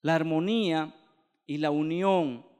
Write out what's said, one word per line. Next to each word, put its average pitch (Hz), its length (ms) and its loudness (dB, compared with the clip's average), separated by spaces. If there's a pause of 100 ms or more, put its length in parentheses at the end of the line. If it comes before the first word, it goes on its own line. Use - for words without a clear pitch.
La 160 140 0
armonía 160 800 0 (520)
y 147 100 -6
la 151 140 0
unión 160 760 0 (140)